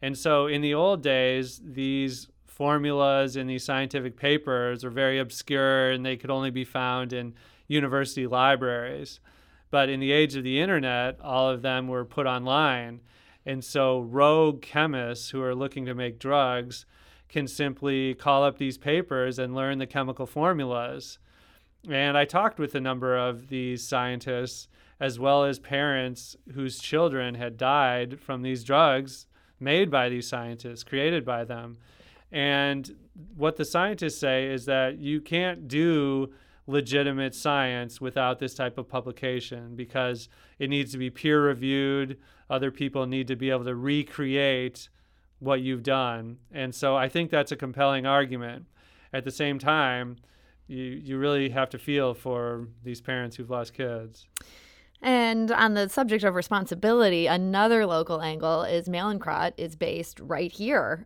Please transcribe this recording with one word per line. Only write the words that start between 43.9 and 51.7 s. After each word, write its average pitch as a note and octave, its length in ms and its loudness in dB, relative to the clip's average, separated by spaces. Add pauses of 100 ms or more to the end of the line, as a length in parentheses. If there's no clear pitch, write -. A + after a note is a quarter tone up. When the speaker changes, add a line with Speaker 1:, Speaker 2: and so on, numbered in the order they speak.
Speaker 1:
what C3 220 0
you've B2+ 220 -4
done. A#2+ 540 -2 (140)
And C3 220 -6
so C3+ 220 2
I C3 140 2
think E3+ 200 -2
that's D3 220 0
a C#3+ 60 -6
compelling C3+ 480 0
argument. C3 600 0 (480)
At C3 120 -6
the C3+ 60 -6
same C#3+ 280 -2
time, B2+ 560 0 (500)
you, C3 180 -10
you C3+ 340 -8
really C#3 320 2
have C3 220 -2